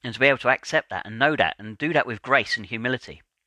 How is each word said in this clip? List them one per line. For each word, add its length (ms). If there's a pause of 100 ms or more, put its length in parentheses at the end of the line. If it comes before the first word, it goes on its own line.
And 100
to 60
be 80
able 120
to 100
accept 400
that 160
and 120
know 200
that 200
and 200
do 160
that 140
with 140
grace 360
and 80
humility. 560 (260)